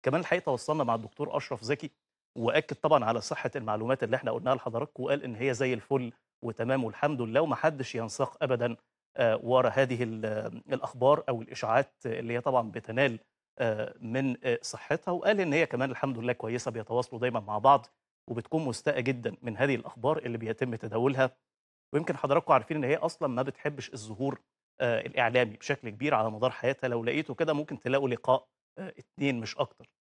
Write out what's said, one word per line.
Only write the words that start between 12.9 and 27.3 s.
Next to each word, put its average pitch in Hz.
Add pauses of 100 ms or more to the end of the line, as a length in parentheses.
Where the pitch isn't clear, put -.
آه، 110
من، 123
آه، 120
صحتها، -
وقال 196
إن 165
هي 151
كمان 131
الحمد 127
لله 120
كويسة، 120
بيتواصلوا 113
دايمًا 117
مع 104
بعض، 135 (440)
وبتكون 139
مستاءة 131
جدًا 120
من 117
هذه 135
الأخبار 120
اللي 117
بيتم 113
تداولها. 127 (640)
ويمكن 151
حضراتكم 147
عارفين 135
إن 147
هي 139
أصلًا 160
ما 123
بتحبش 139
الظهور، 110 (400)
آه، 120
الإعلامي 117
بشكل 131
كبير 135
على 110
مدار 110
حياتها، 131
لو 117
لقيته 139